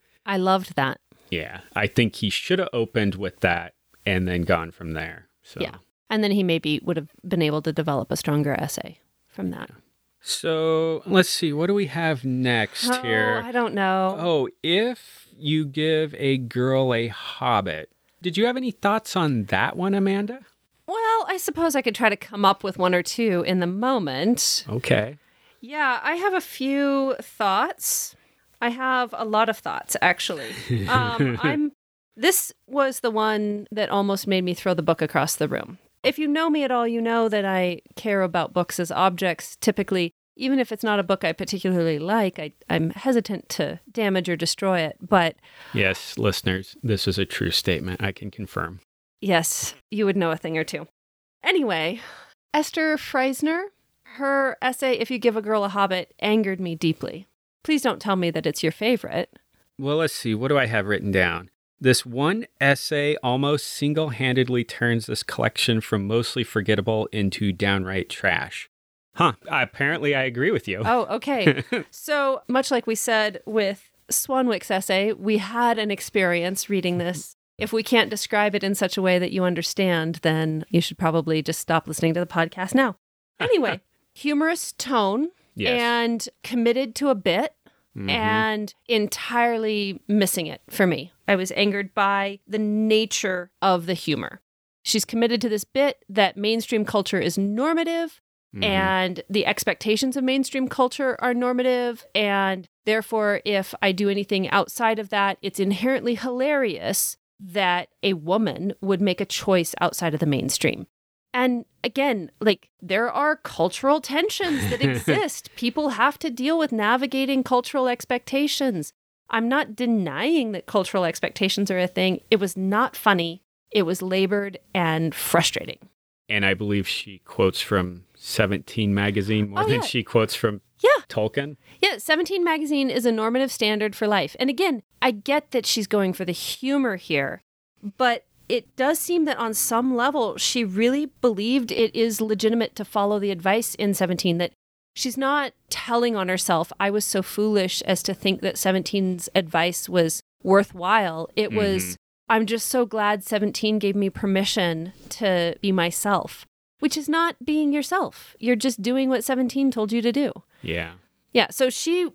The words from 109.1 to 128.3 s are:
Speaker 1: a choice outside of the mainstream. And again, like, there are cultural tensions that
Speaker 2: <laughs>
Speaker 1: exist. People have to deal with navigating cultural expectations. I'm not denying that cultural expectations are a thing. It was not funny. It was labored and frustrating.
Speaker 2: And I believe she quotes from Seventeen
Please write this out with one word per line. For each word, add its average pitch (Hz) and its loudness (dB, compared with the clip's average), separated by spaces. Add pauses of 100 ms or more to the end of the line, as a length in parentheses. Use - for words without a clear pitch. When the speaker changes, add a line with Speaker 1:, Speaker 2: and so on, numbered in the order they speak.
Speaker 1:
a 196 -2
choice 185 0
outside 165 0
of 147 -4
the - 2
mainstream. - 0 (440)
And 247 0 (180)
again, 240 -2 (100)
like, 214 0 (120)
there 196 -2
are 302 0
cultural - 0
tensions 330 -2
that 240 -4
Speaker 2:
<laughs> 139 4
Speaker 1:
exist. - -2
People 277 -2
have 240 0
to 320 -6
deal 254 0
with 311 0
navigating 254 0
cultural 254 0
expectations. 247 -2 (360)
I'm 226 0
not 262 0
denying 226 0
that 185 -8
cultural 190 0
expectations 190 -2
are 185 0
a 180 2
thing. 185 0 (100)
It 214 4
was 190 -4
not 202 0
funny. 175 0 (260)
It 202 2
was 175 -2
labored 190 0 (160)
and 165 0
frustrating. - 0 (500)
Speaker 2:
And 104 0
I 98 4
believe 101 0
she - -8
quotes - 2
from 90 -2 (160)
Seventeen 101 0